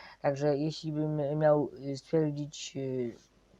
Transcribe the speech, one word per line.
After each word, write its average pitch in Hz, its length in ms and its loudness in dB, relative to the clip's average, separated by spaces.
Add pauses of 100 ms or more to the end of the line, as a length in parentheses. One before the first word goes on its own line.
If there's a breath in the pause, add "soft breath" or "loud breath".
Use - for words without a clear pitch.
(220 loud breath)
Także 143 340 2
jeśli 156 360 -4
bym 151 460 0
miał, 151 320 6 (220)
y, 139 40 -6
stwierdzić, 147 800 -2
y, 131 400 -4 (440)